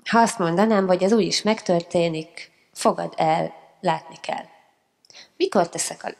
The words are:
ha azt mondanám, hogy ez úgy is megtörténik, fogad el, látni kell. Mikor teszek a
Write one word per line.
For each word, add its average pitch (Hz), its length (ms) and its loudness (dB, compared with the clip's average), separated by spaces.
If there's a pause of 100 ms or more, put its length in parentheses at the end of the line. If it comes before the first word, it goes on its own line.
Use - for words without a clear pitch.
ha 226 140 2
azt 226 200 2
mondanám, 190 480 2
hogy 185 160 2
ez 196 100 2
úgy 214 140 4
is - 160 -2
megtörténik, 170 1080 -2 (220)
fogad 170 440 -2
el, 160 380 0 (260)
látni 165 400 -4
kell. - 240 -8 (920)
Mikor 240 320 0
teszek - 360 -8
a - 160 -10